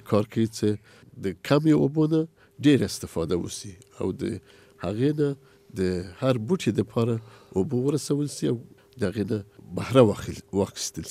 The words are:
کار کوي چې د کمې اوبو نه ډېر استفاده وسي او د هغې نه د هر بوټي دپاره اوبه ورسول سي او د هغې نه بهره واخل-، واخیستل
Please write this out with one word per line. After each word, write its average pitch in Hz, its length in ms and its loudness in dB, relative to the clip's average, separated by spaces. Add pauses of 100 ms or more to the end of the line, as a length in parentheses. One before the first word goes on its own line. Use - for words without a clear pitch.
(100)
کار 107 220 4
کوي 113 140 2
چې 107 220 -2 (560)
د - 20 -6 (200)
کمې 151 260 4
اوبو 151 340 4
نه 160 140 2 (440)
ډېر 139 200 8
استفاده 87 580 -4
وسي - 320 -12 (260)
او 95 120 -2
د 95 100 -10 (640)
هغې 113 360 0
نه 143 80 0 (500)
د - 20 -4 (400)
هر 131 140 2 (120)
بوټي 156 240 0 (100)
دپاره 117 340 0 (420)
اوبه 95 200 0
ورسول 143 600 -2
سي 160 160 -4
او 117 40 -2 (440)
د - 80 -2
هغې 101 240 -2
نه 107 60 -2 (380)
بهره 117 320 6
واخل-، - 380 -6 (140)
واخیستل - 500 -6